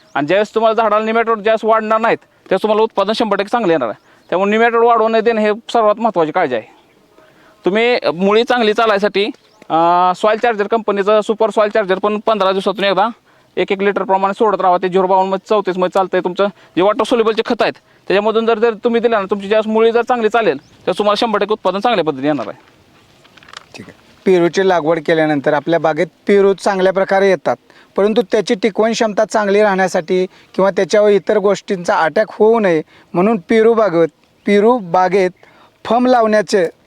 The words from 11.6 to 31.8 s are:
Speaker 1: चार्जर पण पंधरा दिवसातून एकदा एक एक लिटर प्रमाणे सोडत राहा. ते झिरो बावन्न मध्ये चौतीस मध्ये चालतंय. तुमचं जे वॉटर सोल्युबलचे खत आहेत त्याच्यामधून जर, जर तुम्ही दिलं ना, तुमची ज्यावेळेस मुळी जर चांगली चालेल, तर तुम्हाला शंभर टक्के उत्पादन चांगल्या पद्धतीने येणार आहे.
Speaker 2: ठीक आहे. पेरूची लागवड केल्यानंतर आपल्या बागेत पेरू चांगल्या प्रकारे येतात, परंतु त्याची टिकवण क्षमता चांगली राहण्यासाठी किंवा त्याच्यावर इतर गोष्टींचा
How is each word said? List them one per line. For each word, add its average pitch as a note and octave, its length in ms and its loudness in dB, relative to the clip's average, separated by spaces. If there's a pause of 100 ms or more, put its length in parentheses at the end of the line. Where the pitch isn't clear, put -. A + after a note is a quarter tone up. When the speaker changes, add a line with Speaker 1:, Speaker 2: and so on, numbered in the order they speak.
Speaker 1:
चार्जर F#3+ 300 -2
पण G#3+ 260 -4
पंधरा G3 260 0
दिवसातून G3 340 -4
एकदा G3 220 0 (500)
एक F#3 140 -2
एक F#3+ 100 -4
लिटर G3 220 -2
प्रमाणे F#3+ 300 -2
सोडत G3 280 0
राहा. F3+ 160 2
ते F#3 120 -4
झिरो F#3 180 0
बावन्न F#3+ 240 0
मध्ये F#3+ 180 -6
चौतीस G3 280 -2
मध्ये F#3 220 0
चालतंय. F#3 200 -2
तुमचं F#3 260 -2
जे - 360 -6
वॉटर G#3 220 2
सोल्युबलचे A3+ 420 0
खत A#3+ 160 -2
आहेत E3+ 120 0
त्याच्यामधून G#3+ 720 -2
जर, A3 140 0
जर A#3 140 2
तुम्ही A#3 280 -2
दिलं A3+ 180 0
ना, F#3+ 100 -4
तुमची G3 180 -6
ज्यावेळेस G#3+ 260 0
मुळी A3+ 180 2
जर A#3 100 2
चांगली A#3 280 0
चालेल, G3+ 580 -4
तर - 40 0
तुम्हाला G#3 240 0
शंभर G#3 240 -2
टक्के G3+ 140 -2
उत्पादन F#3+ 260 -2
चांगल्या G3+ 260 0
पद्धतीने C#3 220 -4
येणार C3+ 200 -2
आहे. E2+ 100 -12 (1160)
Speaker 2:
ठीक - 140 -18
आहे. - 200 -20 (160)
पेरूची F#3 420 2
लागवड E3 320 0
केल्यानंतर D3+ 540 0
आपल्या D#3+ 260 0
बागेत D#3 280 -2 (200)
पेरू G3 260 4
चांगल्या F#3+ 400 0
प्रकारे F#3+ 360 0
येतात, D3 260 -2 (400)
परंतु G#3+ 260 0 (100)
त्याची A3+ 240 0
टिकवण G#3+ 360 0
क्षमता G#3+ 340 -2
चांगली G#3 360 0
राहण्यासाठी F#3 640 0
किंवा - 460 -2
त्याच्यावर G#3 380 2
इतर G#3 280 2
गोष्टींचा F#3+ 640 -2